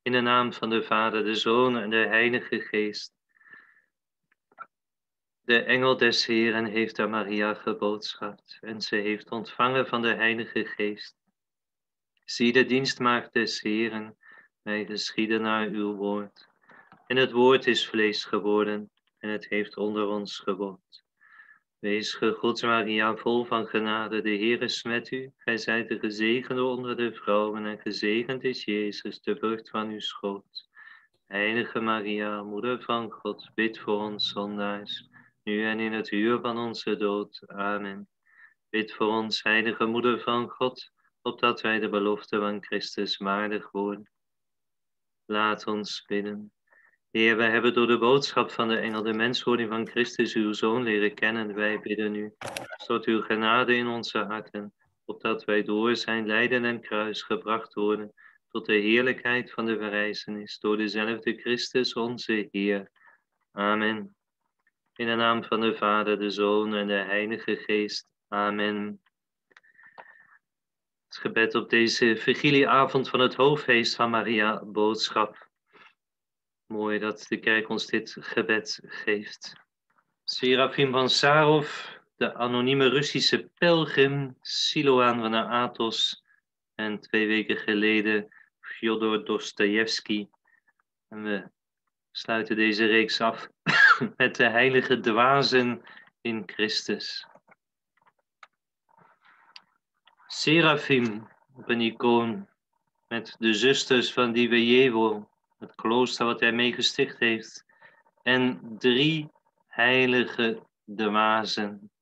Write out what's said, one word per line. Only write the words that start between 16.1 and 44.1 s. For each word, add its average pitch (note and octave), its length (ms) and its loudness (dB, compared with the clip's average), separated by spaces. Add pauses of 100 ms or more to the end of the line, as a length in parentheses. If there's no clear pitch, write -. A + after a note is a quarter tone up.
En B2 100 0
het B2 140 2
woord B2+ 360 6
is A#2 200 0
vlees G#2+ 380 0
geworden G#2 680 -2 (260)
en G#2+ 120 -10
het G#2 200 -8
heeft G#2 280 -4
onder G#2+ 300 -2
ons G#2 320 -6
gewoond. G2 680 -8 (800)
Wees G#2 280 -2
gegroet, A#2 480 0
Maria, A2 540 0
vol A#2+ 280 0
van A2+ 240 -4
genade, A2 540 -2
de G#2+ 80 -2
Heer A2 320 0
is A#2+ 220 -6
met A#2 280 -4
u. C3 260 -8
Gij A#2 200 -2
zijt A2+ 300 -2
de G#2+ 120 -4
gezegende A2+ 640 0
onder B2 340 -4
de A2+ 160 -2
vrouwen G#2+ 520 0
en G#2+ 140 -8
gezegend A#2 640 -2
is B2+ 200 -4
Jezus, G#2 580 -4
de G#2 160 -4
vrucht A2 320 -4
van A2 200 -6
uw G#2+ 100 -10
schoot. - 680 -8 (580)
Heilige G#2+ 520 -2
Maria, G#2 640 -2
Moeder G#2+ 380 -4
van A#2 300 -4
God, - 420 -10
bid A2 260 -2
voor G#2 200 -2
ons G#2 300 -4
zondaars, G2+ 800 -6 (360)
nu G#2+ 220 0
en A2 140 -2
in A2 140 -2
het G#2+ 180 -4
uur A2+ 280 2
van A#2+ 180 -4
onze A2+ 380 -4
dood. G2+ 500 -4
Amen. G2+ 600 -6 (640)
Bid G#2+ 240 -2
voor A2 140 0
ons, A2 360 -2
Heilige A2 420 2
Moeder A#2 340 2
van A#2+ 300 -2
God, - 420 -6 (300)
opdat A#2+ 400 0
wij A2 180 0
de G#2+ 100 0
belofte G#2 480 0
van G#2 260 -2
Christus G2+ 540 -6
waardig G2+ 540 -4
worden. G2+ 400 -6 (1120)